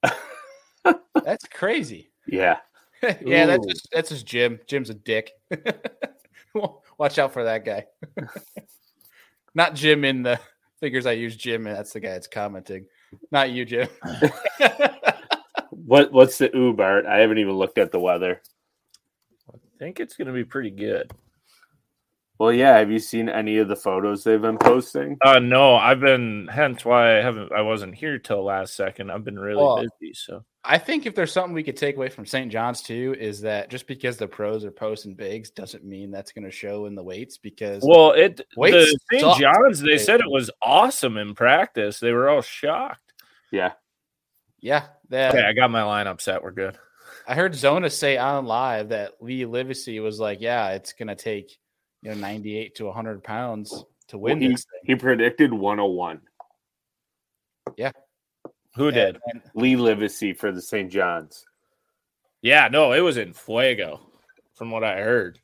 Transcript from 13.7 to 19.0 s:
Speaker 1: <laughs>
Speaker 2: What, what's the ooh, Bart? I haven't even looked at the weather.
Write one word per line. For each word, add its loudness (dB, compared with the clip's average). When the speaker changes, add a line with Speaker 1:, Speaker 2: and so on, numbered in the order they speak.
Speaker 1:
<laughs> -2
Speaker 2:
What, 4
what's 8
the 2
ooh, 2
Bart? 2
I 2
haven't 6
even 0
looked -2
at 0
the 0
weather. 0